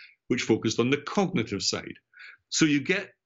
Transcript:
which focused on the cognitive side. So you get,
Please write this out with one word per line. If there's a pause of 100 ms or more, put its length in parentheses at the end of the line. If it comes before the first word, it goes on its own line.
(280)
which
focused
on
the
cognitive
side. (500)
So
you
get, (140)